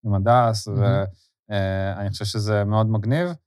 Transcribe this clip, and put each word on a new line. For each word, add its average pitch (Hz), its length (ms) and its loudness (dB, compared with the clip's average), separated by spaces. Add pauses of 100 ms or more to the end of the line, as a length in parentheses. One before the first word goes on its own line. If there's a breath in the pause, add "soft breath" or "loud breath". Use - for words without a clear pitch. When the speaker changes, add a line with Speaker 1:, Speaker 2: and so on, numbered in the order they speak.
Speaker 1:
עם 104 100 -2
הדס, 113 540 2
Speaker 2:
מהמם. 101 140 -2
Speaker 1:
ו-, 98 220 2 (460 soft breath)
אה, 95 500 -2
אני 101 100 -4
חושב 101 140 -6
שזה 104 400 0
מאוד 110 220 2
מגניב. 113 420 0 (180)